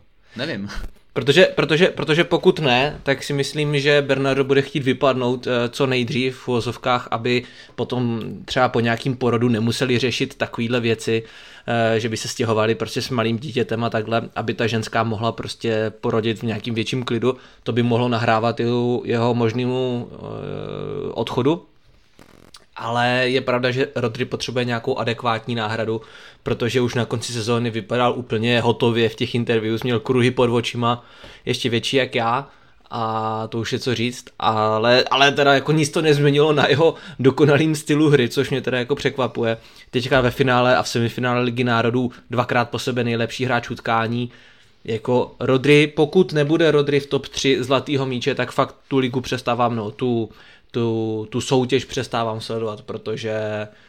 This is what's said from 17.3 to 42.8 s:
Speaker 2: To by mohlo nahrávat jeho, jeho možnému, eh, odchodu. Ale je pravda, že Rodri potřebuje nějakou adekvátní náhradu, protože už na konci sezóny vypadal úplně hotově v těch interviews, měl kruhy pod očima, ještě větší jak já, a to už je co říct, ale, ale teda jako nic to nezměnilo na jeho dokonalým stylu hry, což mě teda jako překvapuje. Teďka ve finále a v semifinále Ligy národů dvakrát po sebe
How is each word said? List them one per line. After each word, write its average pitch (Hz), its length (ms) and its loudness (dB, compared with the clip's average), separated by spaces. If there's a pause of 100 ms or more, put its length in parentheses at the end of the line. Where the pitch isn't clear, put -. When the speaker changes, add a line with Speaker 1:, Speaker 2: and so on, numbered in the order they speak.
Speaker 2:
To 123 80 -4
by 117 120 2
mohlo 120 240 2
nahrávat 117 520 0
jeho, 120 460 0
jeho 117 300 2
možnému, 123 760 0
eh, 50 1000 -8
odchodu. 131 540 -2 (1080)
Ale 120 540 0
je 127 120 2
pravda, 123 300 0
že 127 240 0
Rodri 120 300 -2
potřebuje 123 400 -4
nějakou 120 320 -2
adekvátní 117 580 -2
náhradu, 110 460 -2 (420)
protože 120 380 0
už 120 140 0
na 117 100 0
konci 120 280 -6
sezóny 117 360 -2
vypadal 117 480 0
úplně 120 440 0
hotově 113 480 2
v 110 60 -14
těch 120 200 -4
interviews, 113 480 0
měl 123 160 0
kruhy 127 320 2
pod 123 180 2
očima, 120 560 -2 (400)
ještě 123 240 -2
větší 117 280 0
jak 123 180 0
já, 120 320 0 (440)
a 117 120 -4 (440)
to 117 120 -6
už 113 140 -4
je 117 60 -2
co 120 160 -2
říct, 120 300 -4 (140)
ale, 110 720 4
ale 139 200 4
teda 139 220 4
jako 135 180 2
nic 151 180 2
to 175 120 -2
nezměnilo 147 520 4
na 139 140 4
jeho 147 280 4 (240)
dokonalým 143 560 4
stylu 151 340 2
hry, 123 200 4
což 135 200 -2
mě 131 120 -2
teda 123 180 -2
jako 123 160 -2
překvapuje. 117 640 -2 (340)
Teďka 127 300 2
ve 120 100 4
finále 123 460 4
a 92 60 2
v - 60 -6
semifinále 123 520 -2
Ligy 123 220 -2
národů 117 480 0 (180)
dvakrát 120 400 0
po 117 100 -6
sebe 123 240 -2